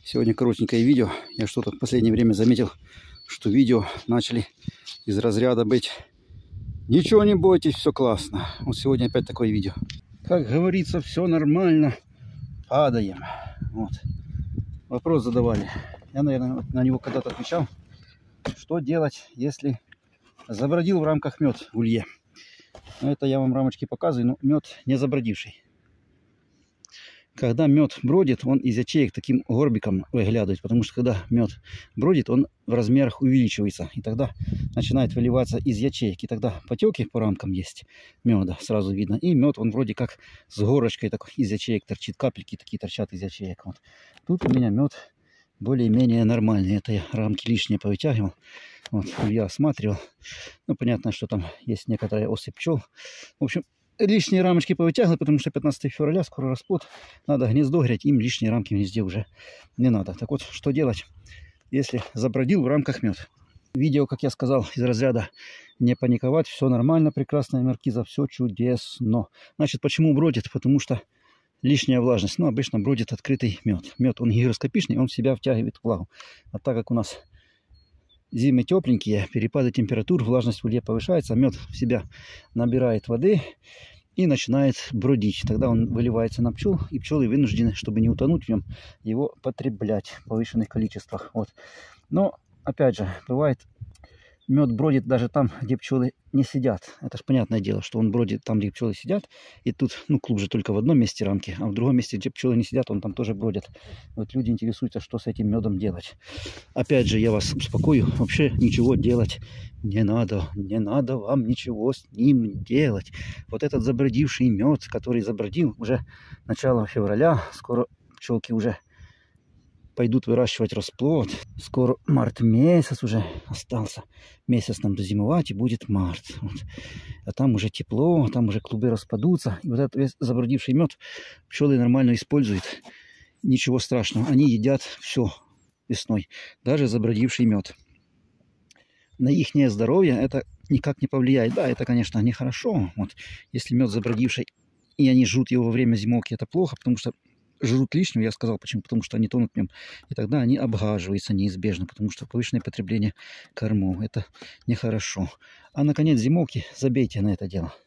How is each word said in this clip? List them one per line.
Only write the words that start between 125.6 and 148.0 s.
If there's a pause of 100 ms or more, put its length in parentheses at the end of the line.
март. (180)
Вот. (720)
А
там
уже
тепло,
там
уже
клубы
распадутся.
И
вот
этот
весь
забродивший
мед (520)
пчелы
нормально
используют. (800)
Ничего
страшного.
Они
едят
все (560)
весной. (340)
Даже
забродивший
мед. (1400)
На
ихнее
здоровье
это (260)
никак
не
повлияет.
Да,
это,
конечно,
нехорошо.
Вот. (420)
Если
мед
забродивший, (500)
и
они
жрут
его
во
время
зимовки,
это
плохо,
потому
что (500)
жрут
лишнего,